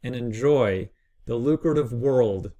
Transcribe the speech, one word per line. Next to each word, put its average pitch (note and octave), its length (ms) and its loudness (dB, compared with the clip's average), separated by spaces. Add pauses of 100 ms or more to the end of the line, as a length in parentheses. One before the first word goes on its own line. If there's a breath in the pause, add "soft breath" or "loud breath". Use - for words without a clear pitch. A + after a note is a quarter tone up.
and B2+ 120 -8
enjoy A#2 720 0 (380)
the A#2+ 100 -4
lucrative D3 560 0
world A#2 680 0